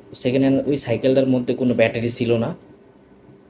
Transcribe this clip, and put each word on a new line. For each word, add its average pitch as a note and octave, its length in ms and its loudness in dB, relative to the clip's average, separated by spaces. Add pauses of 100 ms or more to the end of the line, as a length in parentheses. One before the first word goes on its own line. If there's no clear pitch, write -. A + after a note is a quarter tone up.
(140)
সেকেন্ড C3+ 320 0
হ্যান্ড C3+ 220 2
ওই C#3+ 100 0
সাইকেলটার C3 500 0
মধ্যে B2+ 260 0
কোনো A#2+ 200 0
ব্যাটারি A2+ 360 0
ছিল A#2 280 0
না। B2 180 -4 (960)